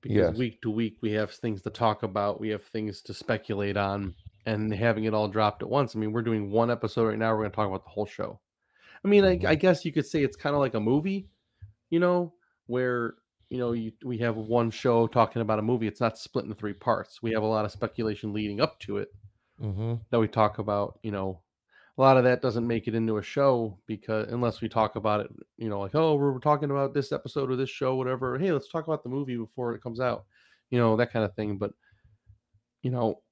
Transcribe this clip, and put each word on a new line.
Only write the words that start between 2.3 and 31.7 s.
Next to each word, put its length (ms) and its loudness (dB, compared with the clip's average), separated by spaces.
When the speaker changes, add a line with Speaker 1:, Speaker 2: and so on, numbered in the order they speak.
Speaker 1:
we 100 -4
have 120 -4
things 400 -8
to 120 -14
speculate 640 -4
on, 380 -2
and 260 -2
having 320 0
it 100 0
all 120 2
dropped 360 0
at 60 -8
once. 280 0
I 20 -4
mean, 140 -4
we're 100 -2
doing 300 -2
one 180 4
episode 380 0
right 100 -2
now, 160 0
we're 80 -2
gonna 120 -4
talk 120 0
about 160 -6
the 80 -20
whole 160 -6
show. 320 -10
I 40 2
mean, 160 8
I, 140 6
Speaker 2:
Mm-hmm. 100 -2
Speaker 1:
I 80 4
guess 280 4
you 80 -4
could 140 0
say 160 0
it's 140 0
kinda 220 -2
like 160 0
a 60 0
movie, 480 0
you 80 2
know, 340 2
where, 500 -2
you 80 -6
know, 140 -2
you, 180 -4
we 140 -4
have 180 0
one 340 0
show 380 4
talking 340 4
about 160 0
a 40 -2
movie. 260 0
It's 120 -8
not 160 0
split 280 -6
into 100 -10
three 200 -8
parts. 460 -4
We 120 -4
have 100 0
a 40 0
lot 180 2
of 80 -6
speculation 600 -4
leading 280 -4
up 200 0
to 180 -6
it 140 -8
Speaker 2:
Mm-hmm. 340 -4
Speaker 1:
that 100 4
we 80 4
talk 320 2
about, 420 -2
you 80 -6
know. 300 -4
A 40 0
lot 160 10
of 60 6
that 180 4
doesn't 240 0
make 220 -2
it 80 -4
into 220 0
a 80 -2
show 520 2
because, 420 -4
unless 320 -2
we 80 -4
talk 260 0
about 240 0
it, 140 -6
you 120 -6
know, 120 -6
like, 160 -4
"Oh, 180 4
we're, 180 2
we're 60 -4
talking 320 0
about 240 -2
this 160 -2
episode 400 -4
of 80 -2
this 100 -2
show, 280 -2
whatever. 420 -2
Hey, 140 0
let's 160 -2
talk 180 -6
about 160 -2
the 60 -10
movie 280 -4
before 380 -6
it 80 -14
comes 160 -8
out," 280 -2
you 80 2
know, 180 6
that 160 2
kind 120 2
of 100 -4
thing. 240 -4
But, 140 -4